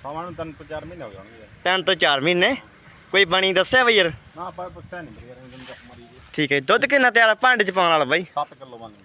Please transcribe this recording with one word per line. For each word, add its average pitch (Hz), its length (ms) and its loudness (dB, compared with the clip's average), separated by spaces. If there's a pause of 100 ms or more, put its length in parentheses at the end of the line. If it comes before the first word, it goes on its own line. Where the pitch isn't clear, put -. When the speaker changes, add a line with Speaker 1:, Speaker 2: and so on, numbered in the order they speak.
Speaker 1:
ਸਮਾਂ 151 200 -10
ਨੂੰ 175 120 -12
ਤਿੰਨ 160 180 -12
ਤੋਂ 147 140 -20
ਚਾਰ 151 180 -12
ਮਹੀਨੇ 165 200 -16
ਹੋ 107 80 -16
ਜਾਣਗੇ 98 260 -20
ਯਾਰ। - 100 -20 (160)
Speaker 2:
ਤਿੰਨ 185 180 0
ਤੋਂ 185 120 0
ਚਾਰ 156 260 2
ਮਹੀਨੇ? 180 360 0 (540)
ਕੋਈ 196 140 4
ਬਣੀ 190 280 0
ਦੱਸਿਆ 190 320 2
ਬਾਈ 233 100 4
ਯਾਰ? 185 140 4
Speaker 1:
ਨਾ 160 380 -12
ਆਪਾਂ 180 240 -12
ਪੁੱਛਿਆ 175 320 -16
ਨਹੀਂ 151 120 -18
ਵੀਰੇ 120 140 -20
ਯਾਰ, 127 80 -20
ਇਹਨੂੰ 127 300 -20
ਤਾਂ - 80 -18 (140)
ਮਰੀ - 140 -20
ਜੀ। - 180 -20 (120)
Speaker 2:
ਠੀਕ 143 200 -2
ਹੈ, 139 80 2
ਦੁੱਧ 214 260 2
ਕਿੰਨਾ 254 240 2
ਤਿਆਰ 226 180 4
ਆ 214 60 4
ਭਾਂਡੇ 247 300 2
'ਚ 190 60 -2
ਪਾਉਣ 180 200 2
ਵਾਲਾ 156 140 4
ਬਾਈ? 156 180 0
Speaker 1:
ਸੱਤ 147 320 -8
ਕਿਲੋ 127 240 -20
ਮੰਨ। 113 140 -20 (120)